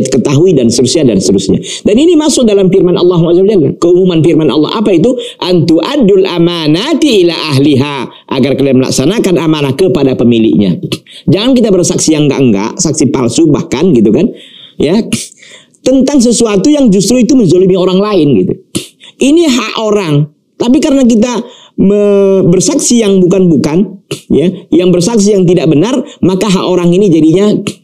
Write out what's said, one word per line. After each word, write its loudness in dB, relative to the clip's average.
ketahui 0
dan 2
seterusnya 0
dan 0
seterusnya. 0
Dan 2
ini 4
masuk 0
dalam 2
firman 2
Allah 2
Azza 2
wa 2
Jalla, 0
keumuman 2
firman 2
Allah. -2
Apa 0
itu? 2
"Antu 0
adul 0
amanati 0
ila -2
ahliha," 0
agar -2
kalian 0
melaksanakan -2
amanah -2
kepada 0
pemiliknya. 0
Jangan 0
kita 0
bersaksi -2
yang 0
enggak-enggak, -2
saksi -2
palsu 0
bahkan -2
gitu 2
kan. -2
Ya. 0
Tentang 2
sesuatu 0
yang 2
justru 2
itu 2
menzolimi 2
orang 0
lain 0
gitu. -4
Ini 2
hak -4
orang, -2
tapi 0
karena 0
kita 0
me-, 2
bersaksi 0
yang 2
bukan-bukan, 0
ya, 0
yang 2
bersaksi 0
yang 2
tidak 0
benar, 0
maka -2
hak -2
orang 0
ini 2
jadinya 2